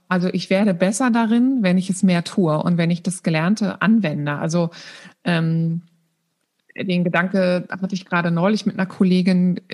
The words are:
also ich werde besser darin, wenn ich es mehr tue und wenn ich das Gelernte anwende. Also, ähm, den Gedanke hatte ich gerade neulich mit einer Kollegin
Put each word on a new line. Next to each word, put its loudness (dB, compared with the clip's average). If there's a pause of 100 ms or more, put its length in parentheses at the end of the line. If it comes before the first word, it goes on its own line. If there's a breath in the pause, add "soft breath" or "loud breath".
also 0
ich -4
werde 2
besser 0
darin, 2
wenn 2
ich -2
es -4
mehr 4
tue 0
und 0
wenn 2
ich -2
das -6
Gelernte 0
anwende. 0
Also, 0 (540 loud breath)
ähm, 0 (920)
den -2
Gedanke 0
hatte -8
ich -8
gerade -2
neulich 0
mit -2
einer -2
Kollegin 2 (140)